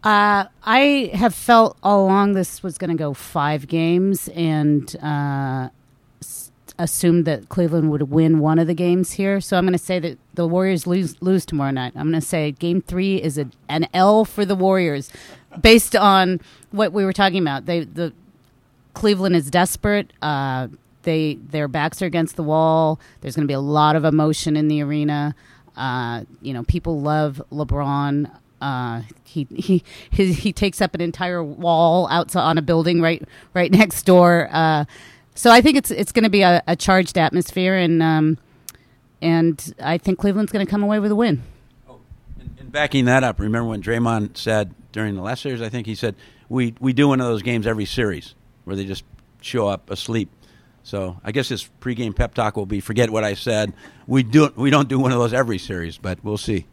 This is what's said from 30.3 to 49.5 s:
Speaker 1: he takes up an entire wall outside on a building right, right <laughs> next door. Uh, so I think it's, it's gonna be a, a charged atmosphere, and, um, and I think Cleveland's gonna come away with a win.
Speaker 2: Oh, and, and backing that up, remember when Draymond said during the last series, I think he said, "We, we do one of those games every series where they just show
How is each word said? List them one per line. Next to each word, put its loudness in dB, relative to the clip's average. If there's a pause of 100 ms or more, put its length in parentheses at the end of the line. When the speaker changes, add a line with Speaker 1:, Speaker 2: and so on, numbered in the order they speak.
Speaker 1:
he -2
takes -4
up -2
an -8
entire -6
wall 2
outside -2
on 2
a -2
building 2
right, 0 (280)
right 2
<laughs> -
next 2
door. 6
Uh, 2 (500)
so 4
I 10
think 4
it's, 0
it's -4
gonna 2
be 4
a, 4
a 0
charged 2
atmosphere, 0
and, 2
um, 2 (840)
and 0
I -2
think -2
Cleveland's 0
gonna -2
come -2
away 0
with -2
a 0
win. 0 (460)
Speaker 2:
Oh, -20 (400)
and, -16
and -20
backing 0
that 4
up, -2
remember -2
when -6
Draymond -2
said -2 (200)
during -6
the -8
last -8
series, -6
I -8
think -8
he -8
said, -4 (340)
"We, -2
we 0
do 4
one 2
of -2
those -2
games -4
every -2
series -6 (260)
where -8
they -6
just -10 (380)
show -4